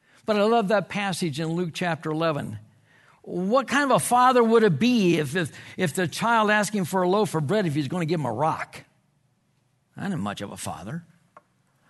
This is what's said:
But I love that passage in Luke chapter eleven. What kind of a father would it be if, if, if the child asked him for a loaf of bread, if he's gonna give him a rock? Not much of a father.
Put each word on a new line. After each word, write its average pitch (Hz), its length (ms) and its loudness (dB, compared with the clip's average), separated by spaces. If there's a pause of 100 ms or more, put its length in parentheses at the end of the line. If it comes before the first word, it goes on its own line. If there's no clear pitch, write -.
(260)
But 214 100 0
I 202 80 2
love 226 240 2
that 202 200 0
passage 185 500 -4
in 160 100 -4
Luke 170 260 -4
chapter 165 360 -4
eleven. 151 480 -2 (640)
What 190 460 -2
kind 285 160 2
of 254 120 4
a 165 80 0
father 247 380 4
would 226 200 6
it 180 160 4
be 208 400 4
if, 151 180 -4
if, 175 160 -2 (240)
if 185 180 -2
the 180 140 0
child 214 420 2
asked 214 240 0
him 190 120 -2
for 185 160 0
a 180 60 2
loaf 196 260 2
of 156 120 -2
bread, 190 200 0
if 147 80 -2
he's 143 140 -2
gonna 170 180 -4
give 160 140 -2
him 135 60 -4
a 117 60 -2
rock? 139 520 -4 (1120)
Not 190 220 -6
much 101 220 -6
of 101 100 -10
a 101 60 -16
father. 98 480 -12 (840)